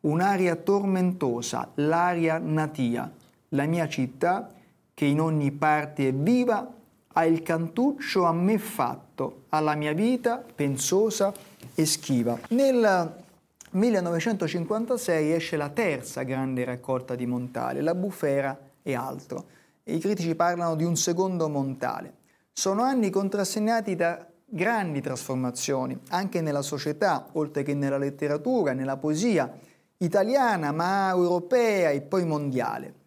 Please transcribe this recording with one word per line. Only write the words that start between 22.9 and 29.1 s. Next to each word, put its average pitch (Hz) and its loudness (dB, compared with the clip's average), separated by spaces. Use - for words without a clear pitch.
contrassegnati 202 0
da 170 -2
grandi 185 -2
trasformazioni, 131 -4
anche 180 -2
nella 143 -2
società, 151 -2
oltre 147 -2
che 143 -2
nella 139 0
letteratura, 147 0
nella 135 -4
poesia 156 0